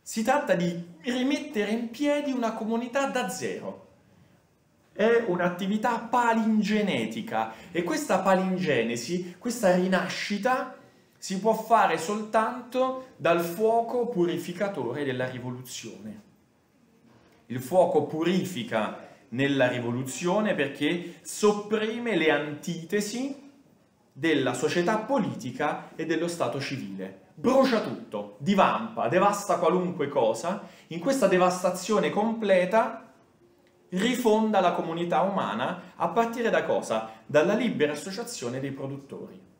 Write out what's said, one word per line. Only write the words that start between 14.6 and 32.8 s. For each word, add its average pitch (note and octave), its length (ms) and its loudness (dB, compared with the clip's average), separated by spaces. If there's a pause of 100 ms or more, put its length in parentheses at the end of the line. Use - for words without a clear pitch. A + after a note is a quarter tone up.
della B2+ 240 -2
rivoluzione. A#2 920 -12 (1200)
Il A#2+ 160 -6
fuoco E3 460 4
purifica B2+ 1000 -2 (220)
nella C3 400 2
rivoluzione C3 840 0
perché D3 680 -2
sopprime G#3+ 960 0
le D#3 140 4
antitesi F3 1160 -4 (600)
della C3+ 420 0
società F3 440 0
politica D3 1000 -4
e E3 100 -6
dello D#3+ 220 -2
Stato D3 320 -2
civile. G2 760 -10
Brucia B3+ 440 4
tutto, G#2+ 600 -8
divampa, B2+ 680 2
devasta F#3 520 2
qualunque E3 500 2
cosa. C#3+ 580 0 (200)
In E3 120 -8
questa G3+ 280 2
devastazione F3+ 840 2
completa G#3 960 2 (840)